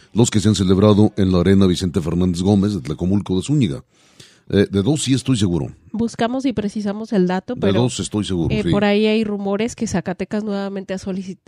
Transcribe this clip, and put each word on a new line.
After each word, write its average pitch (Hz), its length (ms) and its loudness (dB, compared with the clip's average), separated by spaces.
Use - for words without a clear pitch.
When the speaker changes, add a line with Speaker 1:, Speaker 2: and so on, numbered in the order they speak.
Speaker 1:
los 113 160 4
que 110 100 0
se 98 80 2
han 107 80 4
celebrado 101 600 6
en 95 160 2
la 90 80 4
Arena 98 260 6
Vicente 90 360 0
Fernández 87 400 0
Gómez 101 320 4
de 90 60 -4
Tlacomulco 90 560 -2
de 92 80 -2
Zúñiga. 107 400 -2
Eh, 98 200 4
de 98 120 0
dos 131 220 0
sí 131 100 0
estoy 131 220 0
seguro. 85 360 -2
Speaker 2:
Buscamos 233 520 -4
y 269 80 -2
precisamos 208 600 -6
el 185 160 2
dato, 185 260 -6
Speaker 1:
De 247 60 -10
Speaker 2:
pero, 101 220 2
Speaker 1:
dos 123 180 -2
estoy 101 240 -4
seguro, 85 280 -2
Speaker 2:
eh, 214 120 0
Speaker 1:
sí. 170 60 0
Speaker 2:
por 202 140 2
ahí 208 220 2
hay 220 180 0
rumores 202 520 -4
que 226 100 -4
Zacatecas 196 580 -4
nuevamente 196 480 -8
ha 190 60 -6
solicit-, 190 500 -10